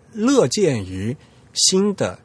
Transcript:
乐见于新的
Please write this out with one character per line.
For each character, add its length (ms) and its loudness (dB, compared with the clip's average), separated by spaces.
乐 340 2
见 380 0
于 320 -6
新 420 0
的 280 -4